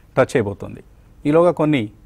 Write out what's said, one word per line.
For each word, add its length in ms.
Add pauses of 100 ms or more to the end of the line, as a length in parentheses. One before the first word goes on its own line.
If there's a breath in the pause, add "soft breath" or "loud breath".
(180 soft breath)
touch 180
అయిపోతుంది. 480 (420)
ఈలోగా 260
కొన్ని 380 (160)